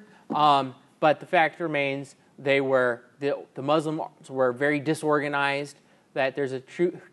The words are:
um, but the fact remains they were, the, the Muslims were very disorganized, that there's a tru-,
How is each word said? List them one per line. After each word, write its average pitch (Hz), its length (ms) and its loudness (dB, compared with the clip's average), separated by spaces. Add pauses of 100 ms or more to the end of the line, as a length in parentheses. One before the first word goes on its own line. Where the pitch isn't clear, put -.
(340)
um, 143 420 4 (240)
but 151 200 4
the - 60 -16
fact 160 340 0
remains 143 560 -4 (240)
they 139 220 2
were, 127 420 2 (160)
the, 139 240 -4 (120)
the 135 60 -10
Muslims 156 400 0 (280)
were 131 220 2
very 143 280 0
disorganized, 143 1000 -2 (360)
that 135 220 -2
there's 139 160 -2
a 131 80 -6
tru-, - 400 -4 (140)